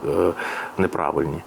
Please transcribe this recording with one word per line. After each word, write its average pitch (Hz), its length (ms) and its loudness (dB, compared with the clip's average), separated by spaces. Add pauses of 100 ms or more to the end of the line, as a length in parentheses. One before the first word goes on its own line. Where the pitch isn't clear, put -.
е, 87 240 4 (460)
неправильні. 78 680 0